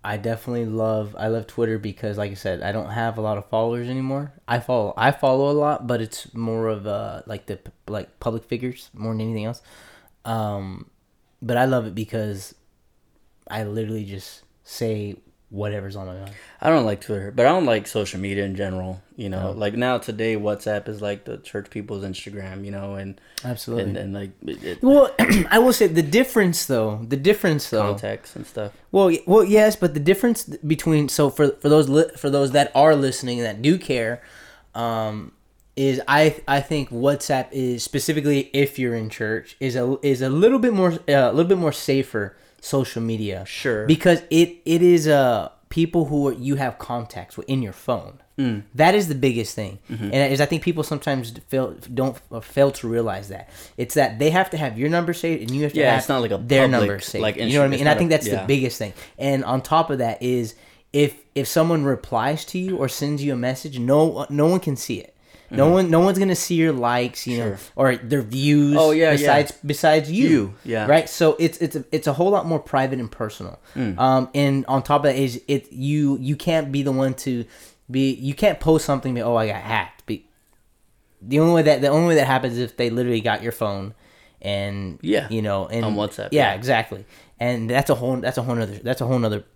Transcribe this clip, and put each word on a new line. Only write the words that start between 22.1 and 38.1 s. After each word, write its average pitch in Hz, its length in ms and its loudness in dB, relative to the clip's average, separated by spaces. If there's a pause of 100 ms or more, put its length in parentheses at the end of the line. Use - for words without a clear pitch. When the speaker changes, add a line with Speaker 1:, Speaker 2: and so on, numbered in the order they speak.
Speaker 2:
you 101 60 -12
know, 98 240 -10
and 98 260 -12 (240)
Speaker 1:
Absolutely. 117 460 -6
Speaker 2:
and, 98 80 -6
and, 98 160 -8
like, 101 160 -10 (160)
it, - 180 -10
it - 180 -8
Speaker 1:
Well, 277 320 6 (160)
<clears throat> 202 200 4
I 208 80 6
will 247 160 6
say 202 140 4
the 165 140 2
difference, 180 600 2
though, 110 420 -2
the 135 120 -2
difference, 165 500 0
though 107 140 0 (100)
Speaker 2:
Contacts 104 420 -8
and - 120 -14
stuff. 104 260 -10 (200)
Speaker 1:
Well, 190 160 4
y-, 165 180 0
well, 208 180 6
yes, 214 320 6
but 170 160 0
the 151 80 -2
difference 190 440 2
th-, - 220 -14
between, 151 440 0
so 147 180 2
for, 143 220 2
for - 180 -4
those 151 200 6
li-, 160 280 4
for 143 140 -4
those 139 220 0
that 143 220 2
are 151 220 6
listening 127 440 -2
that 110 200 -6
do 151 160 4
care, 120 460 -4 (520)
um, 110 580 -4 (440)
is 135 320 0
I, 151 400 4
I 139 120 2
think 143 300 -4
WhatsApp 131 640 0
is, 123 320 -4
specifically 143 680 -2